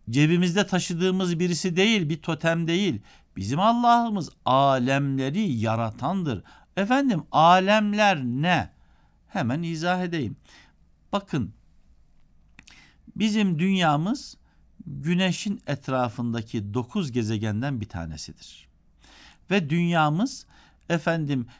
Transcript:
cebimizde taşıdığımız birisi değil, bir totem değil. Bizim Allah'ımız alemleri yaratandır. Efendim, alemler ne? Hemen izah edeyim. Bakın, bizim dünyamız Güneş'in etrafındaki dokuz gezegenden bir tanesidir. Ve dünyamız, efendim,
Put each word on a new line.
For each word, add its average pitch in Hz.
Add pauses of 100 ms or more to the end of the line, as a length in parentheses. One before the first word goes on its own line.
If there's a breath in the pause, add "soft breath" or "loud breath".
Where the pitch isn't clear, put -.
(100)
cebimizde 170
taşıdığımız 180
birisi 175
değil, 196
bir 156
totem 165
değil. 170 (360 soft breath)
Bizim 113
Allah'ımız 233 (140)
alemleri 135
yaratandır. 117 (340 soft breath)
Efendim, 226 (100)
alemler 196
ne? 131 (580)
Hemen 170
izah 170
edeyim. 165 (760 soft breath)
Bakın, 175 (1600 soft breath)
bizim 202
dünyamız 180 (500)
Güneş'in 175
etrafındaki 120
dokuz 127
gezegenden 110
bir 104
tanesidir. - (800 soft breath)
Ve 180
dünyamız, 170 (420 soft breath)
efendim, 156 (120)